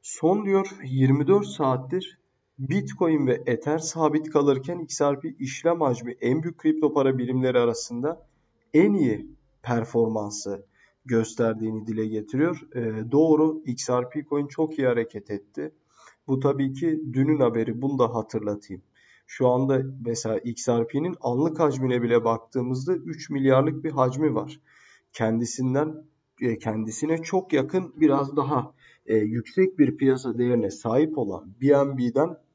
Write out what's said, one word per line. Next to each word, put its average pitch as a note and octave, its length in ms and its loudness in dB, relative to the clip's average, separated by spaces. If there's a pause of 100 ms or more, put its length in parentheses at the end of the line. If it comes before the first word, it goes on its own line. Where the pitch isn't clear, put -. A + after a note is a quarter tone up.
Son G3 440 0
diyor, G3 220 2 (160)
yirmi C3+ 440 4
dört G3+ 180 4
saattir C#3 760 -4 (400)
Bitcoin D#3 680 0
ve A#2+ 180 0
Ether C#3 320 0
sabit D#3 520 0
kalırken C#3+ 500 2
X - 220 -6
R C#3+ 180 0
P D#3+ 100 -10
işlem E3 520 -2
hacmi A#2+ 300 0
en B2+ 320 0
büyük E3 140 -6
kripto D#3 360 2
para C3+ 240 2
birimleri B2+ 420 0
arasında A#2+ 680 -2 (460)
en G3 200 6
iyi B2+ 380 0 (300)
performansı A2 1040 -2 (400)
gösterdiğini A2 840 -2
dile A2 180 -2
getiriyor. C3 720 -2
Ee, A2+ 360 -4
doğru, D#3 540 4
X B2 240 -6
R B2 200 0
P D3 160 -8
coin C#3+ 220 -2
çok D#3 320 -4
iyi C3 80 2
hareket A#2 440 -2
etti. D3+ 400 -10 (560)
Bu C3 120 0
tabii C3+ 340 0
ki D#3 280 -2 (120)
dünün C#3+ 260 2
haberi, A2+ 420 0
bunu C#3 180 -2
da A#2 160 2
hatırlatayım. G#2 680 -6 (460)
Şu - 200 0
anda C3+ 340 2 (240)
mesela A2+ 320 -4
X A#2+ 320 -6
R A#2 180 2
P'nin D#3+ 340 -2
anlık D3 380 0
hacmine C3 420 2
bile A#2 220 2
baktığımızda B2+ 720 -2
üç E3 340 -10
milyarlık C#3 540 2
bir D#3 80 -4
hacmi C3+ 440 0
var. - 260 -6 (520)
Kendisinden, B2+ 880 -2 (380)
e, A#2 160 -2
kendisine A2 600 -4
çok - 360 -4
yakın, D#3+ 420 -2
biraz C#3 400 2
daha, C#3 380 -2 (320)
e, A2 120 2
yüksek A#2+ 640 0
bir C3 180 4
piyasa C3 400 0
değerine A#2+ 340 2
sahip D3 460 0
olan G2 440 -6
B C3 60 2
N C#3 300 4
B'den C3 400 0 (180)